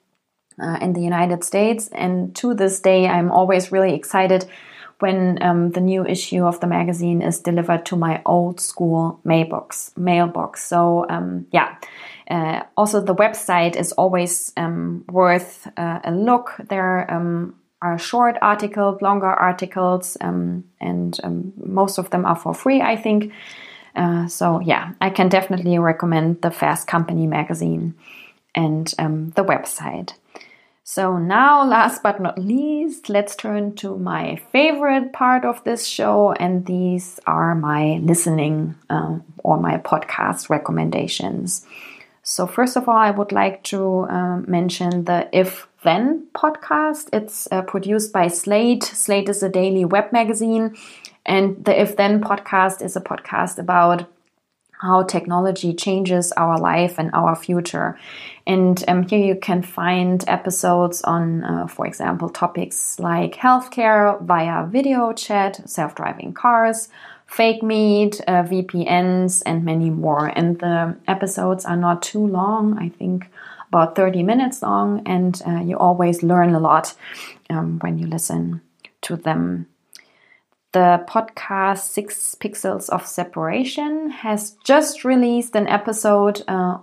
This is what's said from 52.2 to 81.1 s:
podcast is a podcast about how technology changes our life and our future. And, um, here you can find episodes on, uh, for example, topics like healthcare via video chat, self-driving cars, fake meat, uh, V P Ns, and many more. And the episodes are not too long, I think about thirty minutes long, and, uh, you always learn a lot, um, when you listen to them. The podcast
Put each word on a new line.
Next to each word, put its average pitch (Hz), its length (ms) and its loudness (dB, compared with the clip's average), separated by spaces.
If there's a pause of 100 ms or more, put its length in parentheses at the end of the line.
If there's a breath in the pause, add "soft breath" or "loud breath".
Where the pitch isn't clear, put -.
podcast 196 600 0
is 185 140 -8
a 185 60 -4
podcast - 580 -6
about 175 480 4 (720)
how 185 220 4
technology 180 680 -2
changes 180 640 0
our 165 200 2
life 170 400 0
and 160 160 -4
our 165 220 2
future. 170 640 -4 (480 loud breath)
And, 185 400 4
um, 180 160 2
here 208 160 2
you 190 160 2
can 180 260 -2
find 180 640 0
episodes 175 760 0
on, 165 400 0
uh, 170 240 -4
for - 180 -8
example, 170 440 -4
topics - 680 -6
like 175 380 -2
healthcare 220 840 4
via 165 440 0
video 247 460 0
chat, 202 580 -2
self-driving - 640 -6
cars, 226 540 2 (400 loud breath)
fake 226 340 2
meat, 208 640 2
uh, 180 180 4
V 180 200 -2
P 175 260 -4
Ns, 180 520 2
and 165 240 -2
many 165 240 2
more. 156 380 0
And 170 320 0
the 170 360 -2 (120)
episodes 190 580 -2
are 175 120 -2
not 175 240 2
too 214 240 -2
long, 208 540 0
I 170 80 -4
think 185 420 -4 (380 loud breath)
about 165 280 2
thirty 185 280 2
minutes 247 400 0
long, 202 420 0
and, 180 400 0
uh, 170 140 -2
you 175 180 -2
always 175 460 2
learn 175 320 4
a 160 40 2
lot, 156 360 2 (540 loud breath)
um, 165 320 -4
when 170 180 -4
you 165 80 -4
listen 170 540 -4 (400)
to - 140 -6
them. 160 520 -2 (1040 soft breath)
The 175 360 4
podcast 196 800 -2